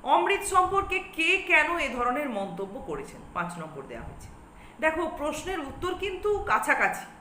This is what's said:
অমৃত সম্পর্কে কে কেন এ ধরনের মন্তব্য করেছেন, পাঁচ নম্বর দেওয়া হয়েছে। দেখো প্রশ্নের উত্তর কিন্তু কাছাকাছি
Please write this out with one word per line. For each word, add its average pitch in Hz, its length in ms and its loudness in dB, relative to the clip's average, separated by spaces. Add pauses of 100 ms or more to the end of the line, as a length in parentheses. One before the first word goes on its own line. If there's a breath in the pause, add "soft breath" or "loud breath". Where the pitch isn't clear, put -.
অমৃত 349 400 4
সম্পর্কে 370 560 4
কে 370 480 2
কেন 330 320 6
এ 294 100 0
ধরনের 247 420 0
মন্তব্য 196 500 -6
করেছেন, 143 400 -8 (140)
পাঁচ 170 240 -4
নম্বর 151 280 -10
দেওয়া 226 180 -10
হয়েছে। - 240 -14 (520 loud breath)
দেখো 320 360 2
প্রশ্নের 311 440 -4
উত্তর 359 340 -4
কিন্তু 392 440 0
কাছাকাছি - 680 2 (140)